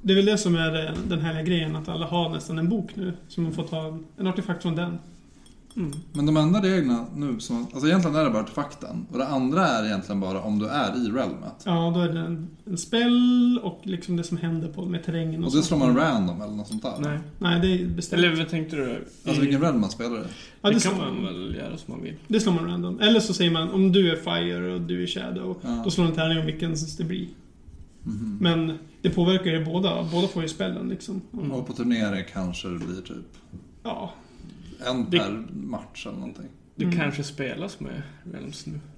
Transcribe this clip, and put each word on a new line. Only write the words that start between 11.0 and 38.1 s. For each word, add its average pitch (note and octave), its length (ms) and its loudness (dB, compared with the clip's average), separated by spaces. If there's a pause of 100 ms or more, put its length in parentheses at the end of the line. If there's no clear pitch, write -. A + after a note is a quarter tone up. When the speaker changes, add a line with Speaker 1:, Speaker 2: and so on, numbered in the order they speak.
Speaker 3:
i G#2 40 -2
realmet. - 560 -4
Speaker 1:
Ja, E3+ 300 2
då F3+ 60 2
är E3 120 2
det E3 60 -2
en, E3 280 -4 (180)
en F#3 120 -6
spell B3 880 4
och F3+ 200 -6
liksom F3 340 -2
det E3 60 0
som E3+ 140 -2
händer E3 300 -2
på, F3 180 -8
med E3+ 180 -4
terrängen D#3+ 400 -2
och - 40 0
Speaker 3:
Och - 80 2
det - 60 8
Speaker 1:
så. F3+ 60 2
Speaker 3:
slår E3 100 2
man B2+ 200 6
random G#2+ 440 2
eller G#2+ 120 -8
något G#2 140 -6
sånt G#2+ 160 -6
där? B2+ 160 -4
Speaker 2:
Nej. D3 200 -2 (200)
Speaker 1:
Nej, E3+ 220 2
det F#3 60 4 (160)
är F3+ 40 -2
bestämt. F3 360 -2
Speaker 2:
Eller E3 120 6
vad D#3+ 140 -2
tänkte D#3+ 260 -2
du? B2+ 300 -4 (200)
Speaker 3:
Alltså, D3+ 160 4
Speaker 2:
I C#3 40 6
Speaker 3:
vilken C#3 160 4
realm C#3+ 200 4
man F#2+ 100 2
spelar A#2 260 -4
i? G#2+ 40 -6 (400)
Speaker 1:
Ja, G3+ 80 4
Speaker 2:
det - 0 -
Speaker 1:
det - 40 6
Speaker 2:
kan A3+ 60 6 (160)
Speaker 1:
slår E3+ 100 -2
Speaker 2:
man - 200 -4
väl F#2 300 -6
göra B2+ 220 -8
som - 160 -12
man B2+ 100 -10
vill. D#3 120 -10 (120)
Speaker 1:
Det G#3+ 120 4
slår G#3 140 4
man E3+ 140 2
random. F3+ 320 -4
Eller G#3+ 200 6
så F#3+ 140 0
säger E3+ 180 4
man, E3 200 0
om F#3+ 200 6
du F3+ 200 6
är D#3+ 40 2
Fire F2 580 -2
och F2+ 80 -2
du F2 220 -2
är E2+ 40 -2
Shadow, F3+ 540 -4
Speaker 3:
Ja. B2+ 220 -4
Speaker 1:
då F#3+ 80 2
slår F3 140 4
en D#3+ 100 2
tärning E3 240 2
om D#3 60 0
vilken D#3+ 300 -2 (220)
det F3+ 60 -4
blir. F3+ 240 -4 (760)
Speaker 3:
Mhm. A2 380 -4
Speaker 1:
Men E3 360 2 (240)
det F#3 80 2
påverkar F3+ 420 4
ju D#3+ 140 0
båda. F3 460 0
Båda F3 160 2
får E3 160 -2
ju D#3+ 60 -2
spellen, F3+ 400 -4
liksom. F#3+ 320 -6 (120)
Speaker 2:
Mm. E3+ 180 -4
Speaker 3:
Och B2+ 160 -4
på A#2 60 -8
turnering A2 500 0 (100)
kanske F#2 340 -4
det F2 120 -4
blir F2+ 220 -6
typ - 360 -14 (460)
Speaker 1:
Ja. A3+ 300 -8 (760)
Speaker 3:
en B2 220 -2
Speaker 2:
Det F3 80 4
Speaker 3:
per G#2+ 260 0 (100)
match - 520 -10
eller G#2 120 -10
någonting. - 280 -12 (300)
Speaker 2:
Det D#3 100 -2
Speaker 1:
Mm. F3 120 2
Speaker 2:
kanske C#3+ 260 0
spelas D3+ 560 -6
med C3+ 220 -8 (320)